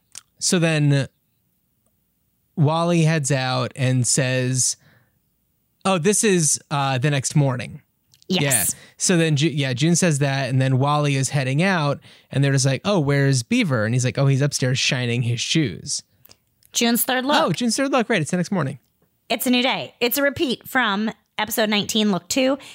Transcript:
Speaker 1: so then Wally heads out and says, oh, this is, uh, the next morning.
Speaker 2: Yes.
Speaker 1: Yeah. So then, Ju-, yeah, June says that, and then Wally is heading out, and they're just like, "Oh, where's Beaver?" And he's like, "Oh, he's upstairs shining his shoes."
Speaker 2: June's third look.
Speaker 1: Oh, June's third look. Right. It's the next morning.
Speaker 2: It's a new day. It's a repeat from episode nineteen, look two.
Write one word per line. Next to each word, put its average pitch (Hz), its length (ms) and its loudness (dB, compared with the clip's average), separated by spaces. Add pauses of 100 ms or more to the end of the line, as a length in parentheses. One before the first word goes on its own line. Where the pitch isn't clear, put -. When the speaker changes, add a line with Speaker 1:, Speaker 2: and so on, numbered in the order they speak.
(400)
Speaker 1:
so - 200 0
then 147 480 2 (1500)
Wally 170 480 2
heads 151 280 0
out 131 440 -2
and 127 300 0
says, 127 720 0 (1080)
oh, 190 120 2
this 202 260 0
is, 180 360 2 (120)
uh, 135 260 -2
the 139 140 0
next 139 240 -4
morning. 127 460 0 (460)
Speaker 2:
Yes. 185 140 -2
Speaker 1:
Yeah. 127 380 -2 (180)
So 185 200 0
then, 160 180 2
Ju-, 147 140 2
yeah, 135 240 -4
June 156 220 2
says 165 240 2
that, 135 300 -2
and 131 100 0
then 131 200 2
Wally 143 360 0
is 135 140 -2
heading 139 320 -2
out, 170 380 0 (320)
and 139 120 0
they're 139 100 2
just 131 120 2
like, 135 180 0
"Oh, 196 160 2
where's 139 440 2
Beaver?" 156 420 0
And 113 80 0
he's 123 100 2
like, 127 140 -2
"Oh, 139 80 2
he's 135 160 4
upstairs 135 380 0
shining 120 420 0
his 117 180 -2
shoes." - 640 -4 (680)
Speaker 2:
June's 233 320 0
third 254 200 -2
look. 294 160 2
Speaker 1:
Oh, 285 120 2
June's 226 260 -2
third 269 140 -2
look. 247 180 0
Right. 220 140 0
It's - 80 -6
the 180 60 -2
next 175 140 -4
morning. 143 280 -4 (500)
Speaker 2:
It's 226 160 -4
a 254 60 2
new 247 100 2
day. 202 380 -4
It's 240 180 0
a 277 60 2
repeat 285 440 -2
from 214 440 0 (260)
episode 214 320 -2
nineteen, 208 420 0
look 175 160 -4
two. 269 300 0 (180)